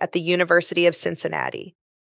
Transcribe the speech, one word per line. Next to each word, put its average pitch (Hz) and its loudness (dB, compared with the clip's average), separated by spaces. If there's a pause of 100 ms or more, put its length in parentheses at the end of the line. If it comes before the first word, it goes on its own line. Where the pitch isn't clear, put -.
at - -4
the 180 0
University 175 2
of 165 4
Cincinnati. 67 -6 (300)